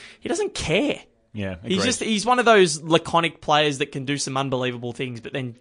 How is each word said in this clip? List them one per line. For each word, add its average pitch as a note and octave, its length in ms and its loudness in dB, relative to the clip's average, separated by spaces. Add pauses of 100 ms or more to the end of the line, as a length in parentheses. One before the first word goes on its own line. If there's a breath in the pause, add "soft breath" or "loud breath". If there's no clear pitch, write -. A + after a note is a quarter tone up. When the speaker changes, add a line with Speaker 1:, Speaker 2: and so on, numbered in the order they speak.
(200 loud breath)
Speaker 1:
he - 80 -10
doesn't F#4+ 280 -2
care. G3 460 -2 (320)
Speaker 2:
Yeah, F#2+ 280 -6
Speaker 1:
He's A#2 160 -4
Speaker 2:
agreed. F#3 80 0
Speaker 1:
just, B3+ 160 0
he's G#3 240 -2
one B3 140 2
of A3+ 60 0
those F#3 360 6
laconic E3 600 0
players D3+ 360 2
that C#3+ 140 -4
can C#3 140 -6
do C#3+ 120 -2
some C3+ 200 -4
unbelievable B2+ 540 -2
things, B2 300 -8
but - 120 -12
then B2+ 280 -6